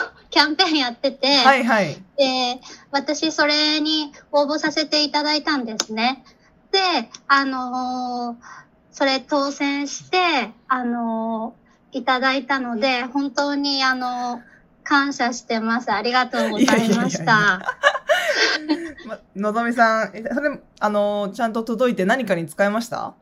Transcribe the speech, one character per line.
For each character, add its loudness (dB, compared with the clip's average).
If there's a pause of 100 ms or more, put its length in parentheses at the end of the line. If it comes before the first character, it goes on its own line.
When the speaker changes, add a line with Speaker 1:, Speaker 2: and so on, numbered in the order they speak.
Speaker 1:
<laughs> -10
キ 2
ャ 6
ン -2
ペ 4
ー 2
ン 2
や 0
っ -12
て 0
て、 2
Speaker 2:
は 6
い 2
は 4
い。 -8 (160)
Speaker 1:
で、 0 (300)
私、 -2
そ 2
れ 2
に -2 (200)
応 4
募 -2
さ -2
せ 0
て 0
い -4
た 0
だ 0
い -2
た 0
ん -2
で -8
す -6
ね。 -2 (480)
で、 2 (500)
あ 4
の、 -4 (560)
そ 0
れ 2
当 0
選 -2
し -12
て、 0 (160)
あ 0
の、 -2 (380)
い -6
た 2
だ 2
い -2
た 0
の -4
で、 0
本 -2
当 -2
に、 -2
あ 2
の、 -4 (400)
感 2
謝 -2
し -10
て -2
ま 0
す。 -2
あ -2
り -2
が 2
と -2
う -2
ご -4
ざ 4
い 2
ま 0
し -4
た。 -6
Speaker 2:
い 0
や 6 (1400)
い -4
や -
い -8
や -10
い -16
や。 -18
<laughs> -
ま、 -12 (180)
の 0
ぞ 0
み 0
さ 4
ん、 -8
え、 -10 (100)
そ 0
れ、 -2 (200)
あ 2
の、 0
ち -8
ゃ 2
ん -2
と -2
届 0
い 0
て 0
何 2
か 0
に -4
使 0
え 2
ま 0
し -8
た？ -8